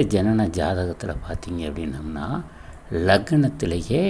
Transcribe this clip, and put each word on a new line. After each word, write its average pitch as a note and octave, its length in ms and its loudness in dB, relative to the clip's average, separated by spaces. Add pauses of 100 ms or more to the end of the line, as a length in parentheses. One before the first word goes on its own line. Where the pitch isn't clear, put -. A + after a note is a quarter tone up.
(120)
ஜனன G#2+ 380 4
ஜாதகத்துல F2+ 680 -2
பார்த்தீங்க E2+ 440 -6
அப்படின்னம்னா, D2+ 680 -6 (800)
லக்னத்திலேயே G#2+ 1040 2